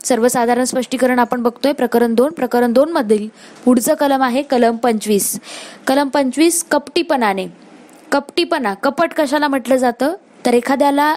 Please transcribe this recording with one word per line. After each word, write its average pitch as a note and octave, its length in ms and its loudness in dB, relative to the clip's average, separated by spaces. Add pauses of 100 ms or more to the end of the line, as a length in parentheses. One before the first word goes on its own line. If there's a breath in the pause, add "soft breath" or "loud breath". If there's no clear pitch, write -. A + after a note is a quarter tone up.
सर्वसाधारण A#3+ 600 0
स्पष्टीकरण B3+ 560 0
आपण A#3+ 220 0
बघतोय. A#3+ 300 -2
प्रकरण A#3 420 0
दोन, B3 180 2
प्रकरण A#3+ 420 0
दोन C#4+ 180 4
मधील G#3+ 360 0 (380 loud breath)
पुढचं B3 280 4
कलम C#4 300 0
आहे B3+ 180 0
कलम A#3+ 340 0
पंचवीस. G#3+ 640 -2 (480 loud breath)
कलम C#4 200 0
पंचवीस C#4+ 560 0
कपटीपणाने. C4 840 -2 (640)
कपटीपणा, C#4 640 -2
कपट C#4 440 -2
कशाला D4 300 0
म्हटलं C4 280 0
जातं? B3+ 380 0 (320)
तर A#3+ 80 2
एखाद्याला C#4+ 640 2